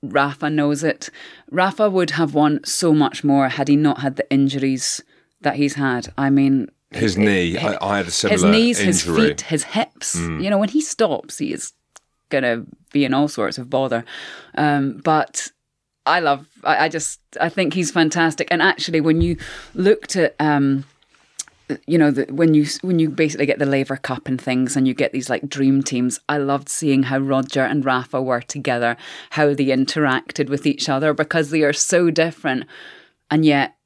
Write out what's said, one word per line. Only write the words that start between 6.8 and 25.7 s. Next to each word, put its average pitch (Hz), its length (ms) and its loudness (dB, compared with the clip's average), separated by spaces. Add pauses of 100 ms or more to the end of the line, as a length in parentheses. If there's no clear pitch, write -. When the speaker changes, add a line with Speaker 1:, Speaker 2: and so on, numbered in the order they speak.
Speaker 2:
His 104 280 -2
Speaker 1:
it, - 20 2
Speaker 2:
knee, 92 360 2
Speaker 1:
it, - 60 -4
Speaker 2:
I, 127 200 -2
I 101 160 0
had 95 60 -2
a - 20 -8
Speaker 1:
his 85 80 -8
Speaker 2:
similar 185 360 2
Speaker 1:
knees, 226 280 4
his 180 280 0
Speaker 2:
injury. 175 220 2
Speaker 1:
feet, 147 140 -4
his - 220 -4
hips. - 520 -6
Speaker 2:
Mm. 165 260 -4
Speaker 1:
You 190 60 -4
know, 202 100 0
when 202 120 0
he 285 100 0
stops, 196 560 -4
he - 160 -4
is - 200 -10 (580)
gonna 123 340 0 (300)
be 143 100 4
in 131 80 -2
all 143 160 2
sorts 113 300 -4
of 123 100 -12
bother. 127 360 -2 (520)
Um, 143 480 0
but - 440 0 (580)
I 170 140 2
love, 147 260 0 (180)
I, 151 200 2
I 160 60 0
just, 156 300 -8 (200)
I 170 80 0
think 165 240 -2
he's 170 180 -2
fantastic. 160 600 0
And 175 100 0
actually, 160 400 0
when 160 220 2
you 170 140 0 (380)
looked 202 420 2
at, 170 220 2
um, 139 460 2 (1000)
you 165 100 2
know, 147 140 6
the, 131 220 0
when 160 220 4
you, 151 120 4 (160)
when 180 160 0
you 160 100 2
basically 147 380 0
get 143 120 0
the 147 80 0
Laver 135 300 0
Cup - 320 -8
and 131 120 -2
things, 127 360 -2
and 131 100 2
you 131 60 0
get 123 200 -2
these, 127 180 -6
like, 135 180 -4
dream 135 340 2